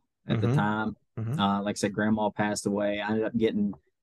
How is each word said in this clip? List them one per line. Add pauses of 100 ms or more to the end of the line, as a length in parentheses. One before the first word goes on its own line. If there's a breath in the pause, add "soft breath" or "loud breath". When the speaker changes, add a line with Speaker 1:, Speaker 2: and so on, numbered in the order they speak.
(280)
Speaker 1:
at
the
Speaker 2:
Mm-hmm.
Speaker 1:
time. (240)
Speaker 2:
Mm-hmm.
Speaker 1:
Uh,
like
I
said,
grandma
passed
away.
I
ended
up
getting (300)